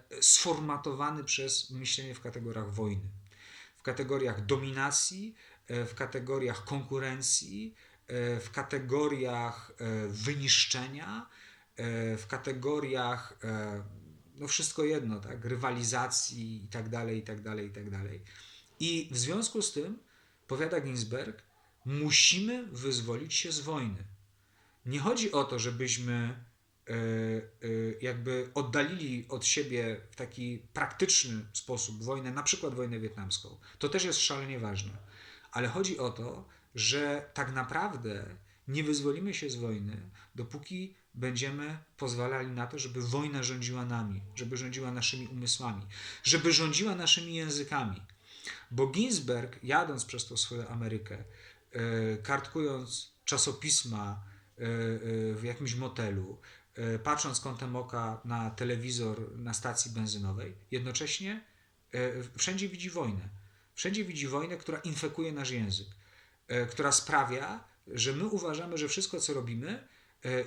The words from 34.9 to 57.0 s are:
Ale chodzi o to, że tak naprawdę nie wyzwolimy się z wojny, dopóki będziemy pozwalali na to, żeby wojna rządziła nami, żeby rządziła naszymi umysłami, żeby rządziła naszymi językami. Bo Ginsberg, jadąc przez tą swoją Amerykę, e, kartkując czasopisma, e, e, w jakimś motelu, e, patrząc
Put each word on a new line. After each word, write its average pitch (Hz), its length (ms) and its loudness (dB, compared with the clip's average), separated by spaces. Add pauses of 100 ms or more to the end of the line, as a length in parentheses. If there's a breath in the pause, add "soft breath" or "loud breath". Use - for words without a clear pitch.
Ale 120 160 0
chodzi 185 320 0
o 123 100 0
to, 117 380 -8 (280 loud breath)
że 143 580 2
tak 131 200 -2
naprawdę 123 840 -2 (320 soft breath)
nie 147 160 0
wyzwolimy 151 500 2
się 151 160 -2
z 123 60 -4
wojny, 104 540 -4 (260 loud breath)
dopóki 180 600 -8 (180 loud breath)
będziemy 139 640 -2 (200)
pozwalali 127 500 0
na 123 200 -4
to, 147 120 -8
żeby 127 220 -4
wojna 139 420 0
rządziła 123 420 -2
nami, 107 360 -2 (140)
żeby 123 220 -4
rządziła 127 340 -4
naszymi 123 360 0
umysłami, 120 580 -2 (380 loud breath)
żeby 160 300 8
rządziła 160 420 4
naszymi 170 400 6
językami. 143 680 0 (680 loud breath)
Bo 131 160 6
Ginsberg, 135 760 2
jadąc 143 420 4
przez - 220 -6
tą 117 100 -4
swoją 117 300 0
Amerykę, 110 560 -4 (480 loud breath)
e, 113 460 0
kartkując 135 920 -2 (140)
czasopisma, 117 1000 2 (340 loud breath)
e, 120 60 -6
e, 117 40 0 (640)
w 107 100 -2
jakimś 120 320 -2
motelu, 104 640 -2 (380 loud breath)
e, 113 240 0
patrząc 147 400 2